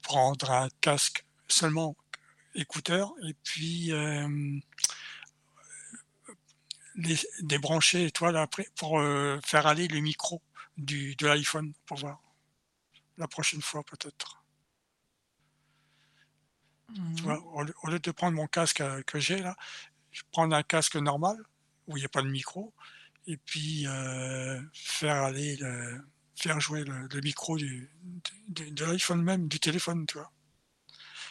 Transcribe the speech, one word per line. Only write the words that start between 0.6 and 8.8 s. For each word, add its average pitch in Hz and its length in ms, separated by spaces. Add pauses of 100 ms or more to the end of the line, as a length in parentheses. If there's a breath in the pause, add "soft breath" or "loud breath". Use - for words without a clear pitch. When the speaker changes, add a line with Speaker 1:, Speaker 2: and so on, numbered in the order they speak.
Speaker 1:
casque - 440 (220)
seulement 160 480 (600 loud breath)
écouteur 180 580 (140)
et 151 60 (100)
puis, 165 480
euh, 147 680 (2250 loud breath)
les, 165 220 (240)
débrancher, 151 680
toi, 170 200
là, 160 100
après, 175 340
pour, 156 240